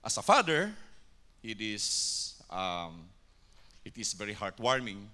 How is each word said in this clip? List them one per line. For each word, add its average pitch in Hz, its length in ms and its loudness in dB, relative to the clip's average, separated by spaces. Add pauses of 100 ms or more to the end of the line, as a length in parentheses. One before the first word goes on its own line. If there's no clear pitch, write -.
As - 160 -4
a 107 80 -4
father, 196 480 6 (720)
it 110 160 -6
is, - 880 -2
um, 87 560 -4 (800)
it 101 160 -12
is 101 160 -4
very 104 160 -6
heartwarming. 104 800 0